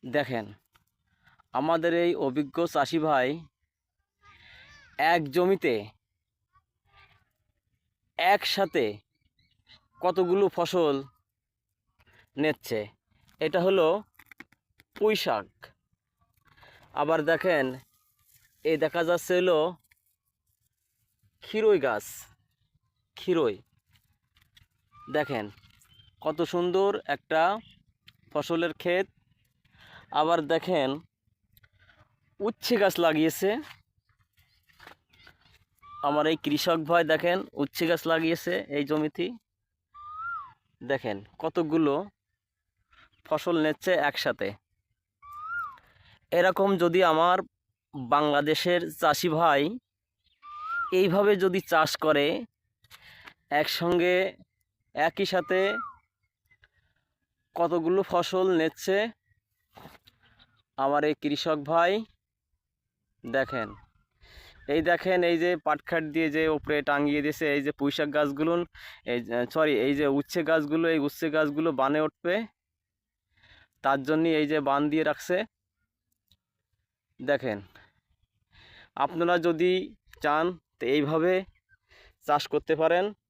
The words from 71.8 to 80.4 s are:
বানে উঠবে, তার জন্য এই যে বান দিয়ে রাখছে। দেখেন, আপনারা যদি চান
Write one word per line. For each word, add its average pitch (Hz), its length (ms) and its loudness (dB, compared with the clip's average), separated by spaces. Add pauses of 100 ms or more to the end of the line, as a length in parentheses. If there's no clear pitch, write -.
বানে 143 260 2
উঠবে, 170 280 -4 (1500)
তার 139 140 2 (100)
জন্য 156 160 2 (160)
এই 151 120 0
যে 156 60 0 (100)
বান 139 200 2
দিয়ে 156 220 0
রাখছে। 180 260 -4 (1800)
দেখেন, 131 380 -2 (1400)
আপনারা 170 380 0 (120)
যদি 175 260 2 (500)
চান 151 220 0 (340)